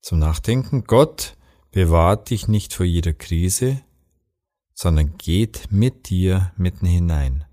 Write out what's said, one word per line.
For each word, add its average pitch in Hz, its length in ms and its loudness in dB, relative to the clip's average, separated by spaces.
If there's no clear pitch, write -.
Zum - 180 -4
Nachdenken: 113 640 -2
Gott - 520 0
bewahrt 85 580 2
dich 110 180 -4
nicht 107 280 -2
vor 92 100 -2
jeder 85 300 0
Krise, 92 680 -2
sondern 78 420 0
geht - 560 -4
mit 113 380 0
dir 92 480 0
mitten 90 260 -2
hinein 80 680 0